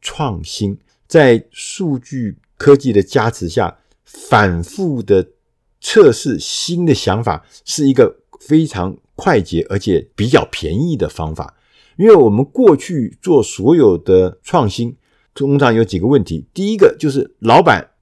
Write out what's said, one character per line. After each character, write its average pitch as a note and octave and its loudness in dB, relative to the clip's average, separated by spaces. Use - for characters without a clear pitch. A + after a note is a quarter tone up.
创 A2 -8
新， G2+ -8
在 B2+ 4
数 - -8
据 B2 -10
科 C#3+ 6
技 C3 -4
的 G2+ 2
加 A2+ -2
持 - -8
下， E2+ -4
反 F#2+ 0
复 C#3+ -6
的 F#2+ 0
测 F#3+ 6
试 A2 -4
新 - -6
的 D3 2
想 G2+ -4
法 F2+ -6
是 D3+ -4
一 C3+ 4
个 B2+ 2
非 D#3+ 0
常 F#2 -8
快 D#3 -2
捷 E2 -4
而 G2 -6
且 - -2
比 G#2 -4
较 - 2
便 D#2+ -8
宜 D#3 -4
的 F2+ -4
方 D#2 -10
法。 - -14
因 G3 4
为 G#3+ 8
我 B2+ 4
们 G#2+ 0
过 A3+ 2
去 C#3 -6
做 D3+ 2
所 A2+ 0
有 A2 4
的 F#2 0
创 C#3+ 0
新， A#2+ -8
通 C#3 0
常 C3 2
有 A2+ 2
几 F#2+ -4
个 F#2 -2
问 B2+ 2
题。 D#2+ -8
第 G3 -4
一 A3+ -4
个 - 0
就 D#3 -4
是 - -6
老 A#2 4
板 A2 0